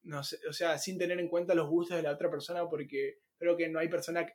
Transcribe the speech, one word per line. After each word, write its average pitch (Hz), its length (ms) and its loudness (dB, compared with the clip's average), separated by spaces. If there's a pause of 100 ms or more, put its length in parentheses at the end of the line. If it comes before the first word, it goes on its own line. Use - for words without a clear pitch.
no 147 200 -6
sé, - 160 -8 (100)
o 151 40 -4
sea, 160 260 0
sin 185 200 -4
tener 180 220 0
en 170 80 -2
cuenta 175 260 2
los 160 140 4
gustos 170 280 2
de 165 60 0
la 147 100 0
otra 151 180 0
persona, 170 380 -4
porque 139 500 -4 (200)
creo 170 180 4
que 165 120 0
no 160 100 -2
hay 165 100 2
persona 170 460 0